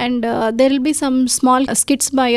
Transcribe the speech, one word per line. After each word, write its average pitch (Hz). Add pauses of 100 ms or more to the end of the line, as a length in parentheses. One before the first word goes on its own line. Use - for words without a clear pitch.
And, 247
uh, 233
there 254
will 269
be 302
some 262 (200)
small 254 (100)
skits -
by 262